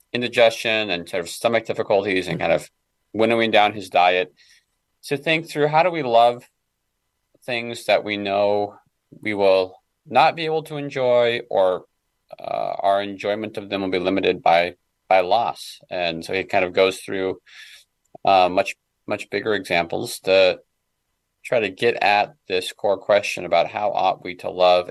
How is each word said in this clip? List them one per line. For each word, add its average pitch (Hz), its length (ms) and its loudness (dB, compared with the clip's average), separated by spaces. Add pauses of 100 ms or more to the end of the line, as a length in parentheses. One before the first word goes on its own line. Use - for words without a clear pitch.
(140)
indigestion 113 800 0
and 85 180 -6
sort 92 120 -6
of 85 80 -10
stomach 117 360 -2
difficulties 101 600 -2
and 82 120 -6
kind 85 120 -2
of 78 180 -2 (420)
winnowing 113 380 0
down 104 240 4
his 98 160 -14
diet 90 420 2 (760)
to 143 120 -4
think 160 320 -4
through 147 200 0
how 156 120 4
do 180 80 2
we 165 140 -4
love 120 440 4 (960)
things 117 420 -8
that 101 180 2
we 104 140 -6
know 101 580 0 (440)
we 107 140 -6
will 95 480 2 (240)
not 151 300 4
be 165 100 -6
able 156 180 -2
to 156 140 -10
enjoy, 123 600 0 (100)
or, 92 360 0 (540)
uh, - 40 -16
our 53 580 -2
enjoyment 101 560 -6
of 101 120 -12
them 98 120 -4
will 95 80 -2
be 92 80 -2
limited 92 460 0
by, 87 320 2 (320)
by 92 140 4
loss. 95 580 -4 (100)
And 85 340 -4
so 95 100 -10
he 92 100 -2
kind 92 220 0
of 90 80 -8
goes 95 260 2
through, 95 420 -6 (840)
uh, 92 240 6
much, 92 280 -2 (320)
much 104 240 -8
bigger 104 240 -2
examples 95 640 -4
to 95 400 4 (840)
try 123 200 -2
to 101 80 -2
get 113 340 0
at 104 320 2 (140)
this 92 240 -4
core 98 240 -2
question 101 480 0
about 85 200 2
how 104 260 -4
ought - 320 -2
we 90 120 -10
to 95 140 -12
love 90 420 2